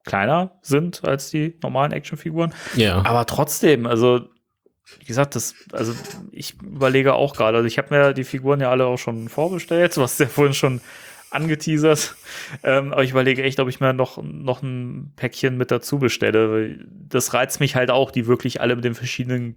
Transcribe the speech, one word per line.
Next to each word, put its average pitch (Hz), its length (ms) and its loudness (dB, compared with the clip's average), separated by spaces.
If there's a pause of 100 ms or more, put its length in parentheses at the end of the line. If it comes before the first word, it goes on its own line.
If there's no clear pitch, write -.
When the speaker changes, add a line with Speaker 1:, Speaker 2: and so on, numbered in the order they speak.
Speaker 1:
kleiner 147 580 0
sind 156 420 -2
als 139 260 -2
die 160 320 -4
normalen 139 300 -2
Actionfiguren. 160 640 -6 (200)
Speaker 2:
Ja. 98 300 2
Speaker 1:
Aber 117 220 2
trotzdem, 143 600 2
also 123 420 2 (680)
wie - 60 -20
gesagt, 139 320 -2
das, - 180 -6 (180)
also 113 200 -4 (400)
ich - 300 -14
überlege 135 520 2
auch 143 220 0
gerade, 110 220 4
also 117 80 4
ich 113 120 -2
hab - 120 -4
mir 143 220 6
die 135 120 -4
Figuren 139 360 0
ja 127 100 2
alle 131 160 2
auch 123 120 0
schon 113 300 -8
vorbestellt, 170 680 0
was 127 200 0
ja 143 80 4
vorhin 139 280 2
schon 131 260 0 (520)
angeteasert. 156 840 2 (480)
Ähm, 139 280 2
aber 139 120 2
ich 127 80 -2
überlege 131 320 2
echt, 135 160 0
ob 131 80 2
ich 127 100 -8
mir 131 140 2
noch, 127 280 -2
noch 147 420 -6
ein 127 520 -10
Päckchen 127 420 -4
mit 127 140 -2
dazu 127 300 -2
bestelle, 110 500 2
weil 110 400 -4
das - 440 -4
reizt 123 260 0
mich 139 160 0
halt 127 160 2
auch, 131 180 2
die 120 160 -2
wirklich 120 340 0
alle 123 140 2
mit 120 100 -8
den 117 120 -2
verschiedenen 123 600 -6